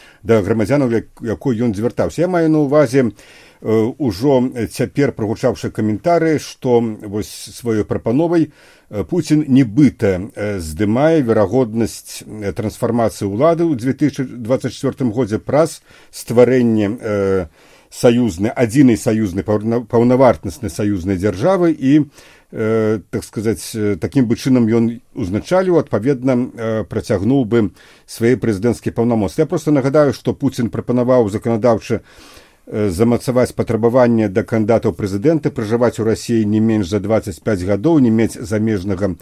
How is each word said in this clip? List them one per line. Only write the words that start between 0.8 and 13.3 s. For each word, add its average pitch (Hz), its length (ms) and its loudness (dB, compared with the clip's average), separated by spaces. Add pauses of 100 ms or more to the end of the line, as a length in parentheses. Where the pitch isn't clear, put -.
як-, - 300 -4
якой 117 400 -4
ён 120 120 0
звяртаўся. 110 480 -4
Я 175 60 2
маю 170 220 0
на 151 180 2
ўвазе, 131 480 2 (460)
э, 113 360 2
ужо 127 460 2 (240)
цяпер 135 460 -2
прагучаўшы 110 580 -4
каментары, 156 680 0
што 120 440 0
вось 107 500 -6
сваёй 110 540 -4
прапановай, 151 680 0 (400)
э, 101 140 -6
Пуцін 151 420 0
нібыта, 117 720 2 (160)
э, 104 240 -6
здымае 107 640 0
верагоднасць, 110 1040 -2
э, 104 240 -8
трансфармацыі 110 800 -2